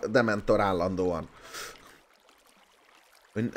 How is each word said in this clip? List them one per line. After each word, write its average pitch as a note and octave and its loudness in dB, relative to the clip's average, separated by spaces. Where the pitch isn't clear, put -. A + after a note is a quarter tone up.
Dementor G#2+ 2
állandóan. F2+ 0
Hogy A2+ -4